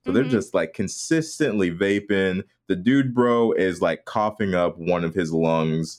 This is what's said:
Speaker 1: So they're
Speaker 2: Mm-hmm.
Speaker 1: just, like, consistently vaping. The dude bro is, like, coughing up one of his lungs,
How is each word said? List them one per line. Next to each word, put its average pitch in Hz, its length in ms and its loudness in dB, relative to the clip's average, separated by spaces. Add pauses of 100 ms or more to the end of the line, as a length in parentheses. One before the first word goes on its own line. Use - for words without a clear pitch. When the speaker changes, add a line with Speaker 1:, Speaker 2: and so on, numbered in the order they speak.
Speaker 1:
So 90 80 -4
they're 113 120 4
Speaker 2:
Mm-hmm. 123 80 -6
Speaker 1:
just, 107 220 0
like, 85 200 0
consistently 110 960 -2
vaping. 98 720 0 (260)
The 95 80 0
dude 127 380 2
bro 120 380 2
is, 90 280 0
like, 85 240 0
coughing 107 500 -2
up 87 240 0
one 85 260 -2
of 82 100 -4
his 85 180 -2
lungs, 80 680 0